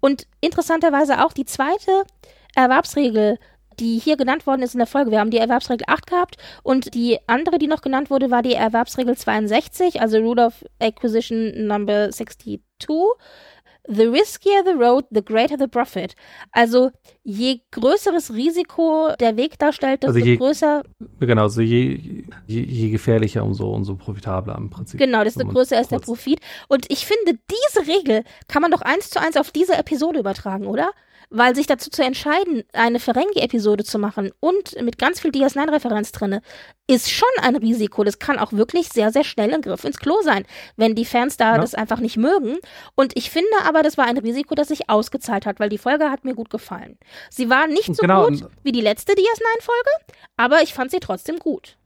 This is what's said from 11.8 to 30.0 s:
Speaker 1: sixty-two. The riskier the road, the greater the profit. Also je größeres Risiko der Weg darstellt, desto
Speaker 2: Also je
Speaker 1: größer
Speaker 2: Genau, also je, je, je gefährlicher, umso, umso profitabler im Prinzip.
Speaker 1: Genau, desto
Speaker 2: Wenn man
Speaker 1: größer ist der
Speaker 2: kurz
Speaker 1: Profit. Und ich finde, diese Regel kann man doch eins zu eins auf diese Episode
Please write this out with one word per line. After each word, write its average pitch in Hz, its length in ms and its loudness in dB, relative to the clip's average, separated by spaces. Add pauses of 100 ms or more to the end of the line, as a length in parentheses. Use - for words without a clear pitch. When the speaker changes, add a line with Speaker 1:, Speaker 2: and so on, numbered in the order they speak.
Speaker 1:
sixty-two. - 1040 -4 (760)
The 214 120 2
riskier 392 640 2
the 370 60 2
road, 247 400 4
the 208 120 0
greater 233 320 0
the 269 120 -2
profit. 220 480 -4 (340)
Also 240 400 4 (320)
je 240 380 -4 (100)
größeres 311 640 0
Risiko 320 760 0 (100)
der 226 160 2
Weg 269 240 -4
darstellt, 277 420 0
desto 135 140 2
Speaker 2:
Also 120 100 4
je 120 120 6
Speaker 1:
größer 294 440 0 (380)
Speaker 2:
Genau, 120 220 4
also 107 180 0
je, 123 640 0 (240)
je, 110 120 -4
je 123 300 -2
gefährlicher, 110 540 0
umso, 104 280 -4
umso 101 220 -4
profitabler 101 640 -8
im 107 120 -10
Prinzip. - 280 -14
Speaker 1:
Genau, 247 240 4
desto 220 180 -2
Speaker 2:
Wenn 233 60 -2
man 196 80 -6
Speaker 1:
größer 254 260 2
ist 254 120 -4
der 233 80 -4
Speaker 2:
kurz - 60 -14
Speaker 1:
Profit. 247 340 -2 (260)
Und 277 240 0
ich - 160 -4
finde, 392 320 0 (100)
diese 453 380 0
Regel 285 380 0 (240)
kann 285 120 -2
man 330 120 2
doch - 100 0
eins 320 260 -2
zu - 120 -4
eins 320 160 0
auf 277 160 -2
diese 359 240 2
Episode 302 420 -2